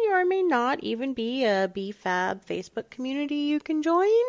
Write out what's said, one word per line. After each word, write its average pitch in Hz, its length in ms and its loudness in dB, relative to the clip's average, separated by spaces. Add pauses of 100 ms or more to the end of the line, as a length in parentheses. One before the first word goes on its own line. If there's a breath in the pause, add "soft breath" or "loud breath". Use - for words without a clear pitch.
(120)
or 370 140 4
may 381 180 2
not 269 380 0
even 233 320 -4
be 240 320 -2
a 190 280 2
B 196 200 -6
Fab 185 520 -2
Facebook 180 440 -8
community 277 460 -4
you 294 260 0
can 311 200 -2
join. 339 280 2 (200)